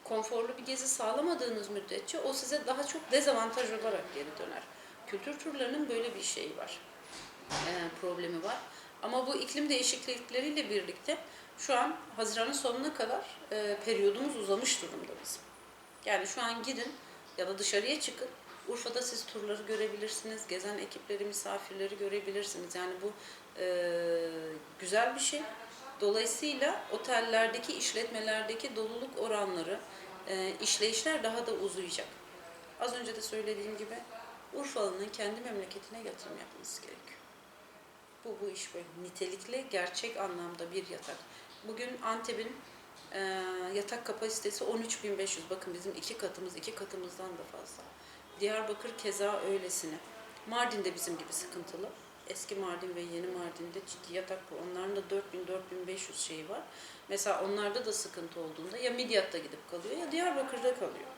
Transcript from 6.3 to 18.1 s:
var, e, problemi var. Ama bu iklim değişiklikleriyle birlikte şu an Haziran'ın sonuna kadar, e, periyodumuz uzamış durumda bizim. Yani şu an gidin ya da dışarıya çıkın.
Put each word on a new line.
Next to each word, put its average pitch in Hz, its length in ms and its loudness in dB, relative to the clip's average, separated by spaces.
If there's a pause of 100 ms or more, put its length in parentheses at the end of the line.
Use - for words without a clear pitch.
var, - 220 -6 (720)
e, 156 200 2 (300)
problemi 175 440 0
var. 233 120 2 (460)
Ama 254 240 4
bu 277 100 2
iklim 277 320 2
değişiklikleriyle 254 1040 2
birlikte 202 480 2 (400)
şu 254 200 4
an 294 180 4 (200)
Haziran'ın 226 360 2
sonuna 269 420 2
kadar, 240 300 2 (280)
e, 208 320 4
periyodumuz 226 520 6
uzamış 214 460 4
durumda - 300 -6 (120)
bizim. - 160 -4 (640)
Yani 196 220 4
şu 247 160 -2
an 233 200 0
gidin 262 300 -2 (460)
ya 185 100 2
da 196 100 -2
dışarıya 214 420 4
çıkın. 254 280 -2 (400)